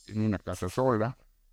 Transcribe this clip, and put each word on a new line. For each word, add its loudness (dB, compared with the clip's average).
Tiene -2
una 0
casa -6
sola, 2